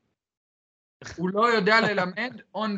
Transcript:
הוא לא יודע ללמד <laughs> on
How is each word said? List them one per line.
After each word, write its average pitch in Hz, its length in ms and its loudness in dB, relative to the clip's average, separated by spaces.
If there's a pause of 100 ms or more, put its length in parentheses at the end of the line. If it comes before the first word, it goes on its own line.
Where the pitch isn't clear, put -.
(1160)
הוא 180 120 -4
לא 214 240 2
יודע 220 280 4
ללמד 202 500 -2 (140)
<laughs> - 120 -16
on 214 200 -4